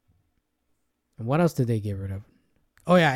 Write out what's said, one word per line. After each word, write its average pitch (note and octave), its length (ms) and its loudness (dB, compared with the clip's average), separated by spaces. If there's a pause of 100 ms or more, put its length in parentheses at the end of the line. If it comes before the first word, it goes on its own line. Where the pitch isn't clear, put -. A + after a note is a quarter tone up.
(1200)
And A2+ 80 -10
what D3 140 0
else E3+ 120 2
did B2+ 160 0
they A2+ 120 -2
get G2+ 160 -6
rid G2 160 -8
of? G2 100 -10 (640)
Oh, F3+ 100 4
yeah, D#3+ 180 4